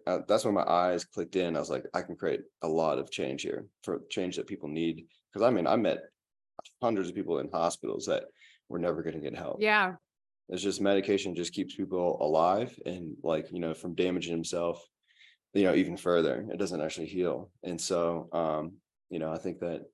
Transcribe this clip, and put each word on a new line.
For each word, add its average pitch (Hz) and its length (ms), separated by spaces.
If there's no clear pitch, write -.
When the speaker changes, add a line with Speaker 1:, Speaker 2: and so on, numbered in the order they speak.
Speaker 1:
uh, 87 220
that's 113 160
when 107 100
my 95 140
eyes 87 360
clicked 87 320
in. 87 200
I 73 40
was 71 100
like, 67 140
"I 90 80
can - 140
create 82 260
a 82 60
lot 78 300
of 71 120
change 69 320
here, - 260
for - 260
change 90 260
that 82 120
people 85 200
need." 80 380
'Cause, 101 80
I 120 80
mean, 92 160
I 80 100
met 107 240
hundreds 104 280
of - 40
people 85 260
in 65 100
hospitals 82 560
that - 180
were - 100
never 87 240
gonna 160 180
get - 160
help. - 260
Speaker 2:
Yeah. 208 340
Speaker 1:
It's 90 140
just 98 180
medication 98 540
just 85 180
keeps 92 240
people 90 440
alive 90 640
and, 87 380
like, 78 300
you 87 80
know, 80 140
from 87 200
damaging 87 400
themselves 85 460
you 101 100
know, 90 100
even 85 220
further. 82 560
It - 60
doesn't 90 220
actually 78 260
heal. 90 440
And 87 180
so, 85 520
um, 80 420
you 85 80
know, 80 140
I 82 60
think 85 220
that 85 220